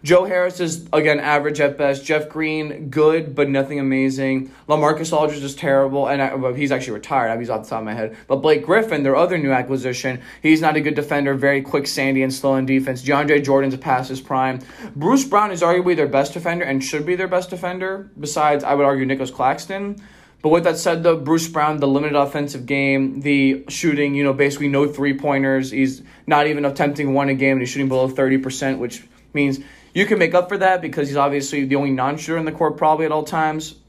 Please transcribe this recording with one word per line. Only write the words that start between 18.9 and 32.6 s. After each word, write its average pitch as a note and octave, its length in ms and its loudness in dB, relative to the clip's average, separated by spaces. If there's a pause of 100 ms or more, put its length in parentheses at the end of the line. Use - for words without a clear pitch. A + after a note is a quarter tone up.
Nicholas C3 240 -4
Claxton. G3 720 -4 (420)
But D#3 80 2
with E3+ 140 4
that E3 120 2
said, E3 260 0
though, E3 140 4
Bruce D#3+ 320 0
Brown, D3+ 300 0
the C#3 100 2
limited C#3+ 280 0
offensive C#3 500 -2
game, C3+ 560 0
the C3+ 460 2
shooting, C#3+ 460 0
you C#3+ 80 0
know, C#3 100 2
basically C#3+ 360 0
no C#3 180 2
three-pointers. C3+ 840 0
He's C3 300 -2 (240)
not D3 200 4
even D3 180 -2
attempting C#3+ 500 -2
one C#3 160 0
a C3+ 40 2
game, C3+ 180 2
and C3 100 0
he's B2 80 -6
shooting C#3 180 -2
below C3 180 2
thirty C3 320 2
percent, C3 400 -4
which A#2+ 240 -8 (300)
means C#3+ 260 0 (340)
you G3 140 2
can G3+ 120 2
make E3 160 2
up F3+ 140 4
for G3+ 100 -4
that F#3 240 2
because C#3+ 260 -4
he's C#3 80 -4
obviously C#3+ 480 0
the C3 100 0
only C#3 160 0
non-shooter C#3+ 480 -2
in D#3+ 60 -2
the D#3 80 -4
court D#3 240 0